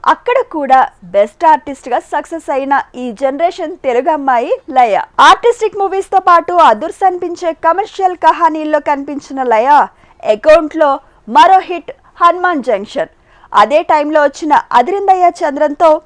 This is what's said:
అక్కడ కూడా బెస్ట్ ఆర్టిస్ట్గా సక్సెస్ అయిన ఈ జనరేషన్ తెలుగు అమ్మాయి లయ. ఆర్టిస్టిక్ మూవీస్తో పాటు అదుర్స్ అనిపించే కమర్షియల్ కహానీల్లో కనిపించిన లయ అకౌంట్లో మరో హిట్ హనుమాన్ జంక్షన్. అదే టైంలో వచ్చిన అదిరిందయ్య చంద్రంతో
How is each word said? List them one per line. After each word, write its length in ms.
అక్కడ 340
కూడా 240
బెస్ట్ 320
ఆర్టిస్ట్గా 520
సక్సెస్ 380
అయిన 240
ఈ 100
జనరేషన్ 520
తెలుగు 260
అమ్మాయి 400
లయ. 180
ఆర్టిస్టిక్ 520
మూవీస్తో 460
పాటు 260
అదుర్స్ 400
అనిపించే 420
కమర్షియల్ 600
కహానీల్లో 540
కనిపించిన 540
లయ 160
అకౌంట్లో 640
మరో 300
హిట్ 240
హనుమాన్ 500
జంక్షన్. 440
అదే 280
టైంలో 360
వచ్చిన 260
అదిరిందయ్య 500
చంద్రంతో 500